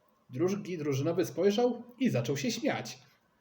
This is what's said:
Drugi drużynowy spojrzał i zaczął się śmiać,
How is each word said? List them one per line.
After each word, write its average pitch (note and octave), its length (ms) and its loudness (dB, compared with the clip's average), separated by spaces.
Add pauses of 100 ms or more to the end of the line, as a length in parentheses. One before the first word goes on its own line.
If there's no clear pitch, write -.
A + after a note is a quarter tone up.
(300)
Drugi F3+ 480 -2
drużynowy D3+ 480 0
spojrzał G#3 580 2 (160)
i B3+ 100 4
zaczął C3 280 0
się B3+ 140 -2
śmiać, - 480 -4 (420)